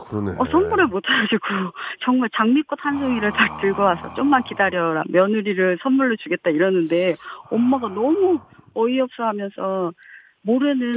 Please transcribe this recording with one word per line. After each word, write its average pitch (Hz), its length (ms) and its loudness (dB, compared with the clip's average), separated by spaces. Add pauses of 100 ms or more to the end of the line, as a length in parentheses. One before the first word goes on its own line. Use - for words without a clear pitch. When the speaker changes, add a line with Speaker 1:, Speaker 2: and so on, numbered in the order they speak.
Speaker 1:
그러네. 101 320 -4
Speaker 2:
어, - 80 0
선물을 381 440 2
못 196 200 -4
해가지고, - 380 0 (580)
정말 254 320 2
장미꽃 269 460 2
한 285 160 -2
송이를 240 320 -2
딱 220 220 0
Speaker 1:
아. - 80 -12
Speaker 2:
들고 196 220 0
와서 180 320 0
"좀만 269 280 2
기다려라. 175 680 -2
며느리를 185 760 2
선물로 262 340 2
주겠다." - 340 -4
이러는데, 170 640 2 (360)
엄마가 247 380 2
너무 311 520 2 (340)
어이없어 247 500 0
하면서, 190 680 -2 (540)
모르는 247 500 2